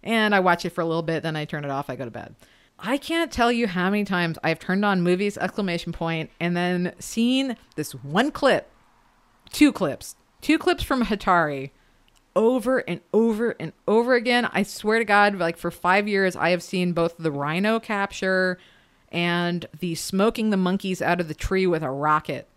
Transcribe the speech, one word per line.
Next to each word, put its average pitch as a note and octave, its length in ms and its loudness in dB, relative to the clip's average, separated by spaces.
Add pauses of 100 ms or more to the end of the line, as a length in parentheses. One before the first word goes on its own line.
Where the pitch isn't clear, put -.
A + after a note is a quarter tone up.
And G#3+ 320 2
I F#3+ 40 6
watch F3 240 2
it F3 60 -4
for F3+ 120 -4
a E3 40 0
little E3 160 0
bit, D#3+ 220 -2
then D#3+ 120 -4
I D3+ 100 -6
turn D3 200 -8
it C#3 60 -4
off, C#3 180 -4
I B2+ 60 -6
go B2+ 100 -8
to A2+ 60 -10
bed. - 240 -14 (460)
I A#3+ 160 -2
can't E4 340 -4
tell A#3+ 200 2
you A#3+ 160 0
how F3+ 220 0
many G#3 160 0
times F3 360 -2
I've D#3+ 180 0
turned G3 260 0
on F#3+ 160 2
movies, F#3 360 0
exclamation F3+ 540 -4
point, E3 380 -4 (100)
and F3 160 0
then F3+ 440 0
seen B3 580 0 (180)
this D3+ 160 -6
one D3 400 0
clip, - 380 2 (840)
two D4 220 6
clips, - 420 -6 (260)
two D#4 160 2
clips E4+ 260 0
from B3+ 220 0
Hatari D#3+ 680 0 (680)
over A#3+ 420 2
and - 220 -6 (120)
over A3+ 460 2
and D#3+ 140 -10 (120)
over A#3+ 300 4
again. A#3+ 380 2
I G3+ 100 0
swear G#3+ 360 -2
to A#3 40 0
God, G#3 320 4
like, E3+ 220 -2
for F3 140 -4
five F#3+ 360 2
years, G3 300 0
I E3+ 140 2
have F3 120 0
seen F3+ 300 -2
both E3+ 240 0
the D#3+ 140 -2
rhino F3 500 -2
capture F#3+ 760 -2 (540)
and F3 540 0 (120)
the E3+ 180 -4
smoking G#3+ 540 0
the G#3 60 2
monkeys F#3 460 0
out F3 180 0
of E3+ 80 -2
the D3+ 60 -8
tree F#3+ 340 0
with D#3+ 160 0
a C#3 60 -4
rocket. D3 680 -2